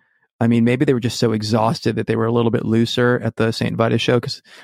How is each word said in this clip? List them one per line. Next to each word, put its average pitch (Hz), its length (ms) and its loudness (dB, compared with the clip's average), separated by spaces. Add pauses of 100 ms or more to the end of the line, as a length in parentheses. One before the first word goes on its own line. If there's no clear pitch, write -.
(420)
I 117 60 2
mean, 117 180 4
maybe 127 180 2
they 139 100 4
were 120 60 0
just 117 200 -4
so 117 120 2
exhausted 110 640 -2
that 113 120 -4
they 113 100 -2
were 113 80 -2
a 113 80 -2
little 117 180 2
bit - 140 -2
looser 120 580 0
at 117 140 -4
the 113 160 0
Saint - 240 -4
Vitus 117 240 0
show 123 180 2
'cause - 220 -8 (220)